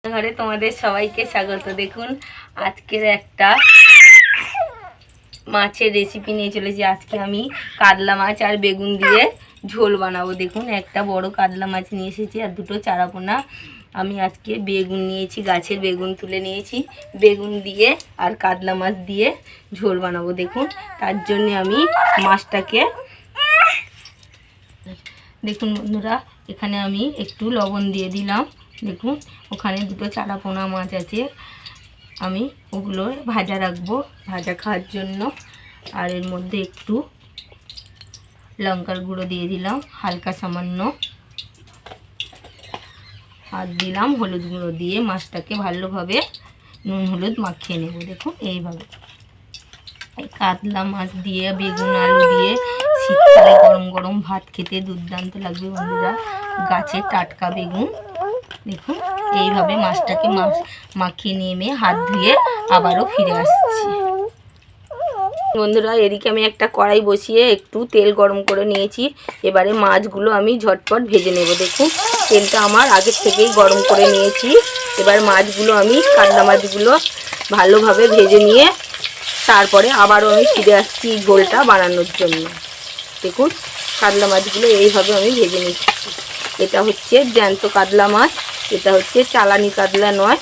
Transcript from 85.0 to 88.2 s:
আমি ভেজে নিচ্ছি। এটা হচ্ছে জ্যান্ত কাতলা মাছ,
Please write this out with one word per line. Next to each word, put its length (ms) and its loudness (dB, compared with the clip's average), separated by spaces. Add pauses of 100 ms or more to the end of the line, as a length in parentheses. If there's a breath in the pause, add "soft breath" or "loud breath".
আমি 200 2
ভেজে 280 2
নিচ্ছি। 420 -4 (560)
এটা 220 0
হচ্ছে 300 0 (200)
জ্যান্ত 260 2 (140)
কাতলা 380 4
মাছ, 180 4 (440)